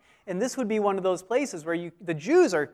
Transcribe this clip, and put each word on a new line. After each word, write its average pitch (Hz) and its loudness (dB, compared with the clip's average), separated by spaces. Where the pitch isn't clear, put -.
And 185 -6
this 247 -2
would 233 -2
be 214 0
one 202 2
of 180 -4
those 185 0
places 226 -2
where 165 -2
you, 170 -6
the 170 -4
Jews 240 4
are 147 -2